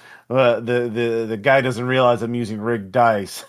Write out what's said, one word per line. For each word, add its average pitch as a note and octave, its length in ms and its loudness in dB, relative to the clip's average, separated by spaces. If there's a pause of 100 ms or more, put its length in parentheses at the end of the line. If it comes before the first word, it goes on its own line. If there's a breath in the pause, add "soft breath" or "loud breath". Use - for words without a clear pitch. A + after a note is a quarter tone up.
(300 loud breath)
Uh, B2 300 2
the, A#2+ 300 -2
the, A2+ 400 -2
the A2 80 -6
guy C3+ 240 4
doesn't B2 240 -2
realize B2 360 2
I'm A#2 140 -4
using A2 240 -6
rigged G#2 320 -4
dice. A2 580 0